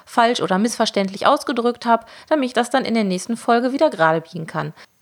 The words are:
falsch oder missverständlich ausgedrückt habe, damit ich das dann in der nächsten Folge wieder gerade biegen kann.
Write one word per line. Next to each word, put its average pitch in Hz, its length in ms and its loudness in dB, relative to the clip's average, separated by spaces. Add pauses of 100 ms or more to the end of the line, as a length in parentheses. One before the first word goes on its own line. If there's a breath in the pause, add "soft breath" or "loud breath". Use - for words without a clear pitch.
falsch 233 340 2
oder 185 180 0
missverständlich 202 680 -2
ausgedrückt 240 580 0
habe, 233 200 2 (240 loud breath)
damit 302 160 2
ich 247 80 -6
das 240 160 0
dann 262 160 0
in 214 80 -2
der 226 100 2
nächsten 185 320 -2
Folge 240 380 0
wieder 302 160 2
gerade 160 320 2
biegen 165 260 -12
kann. 151 240 -8 (300 loud breath)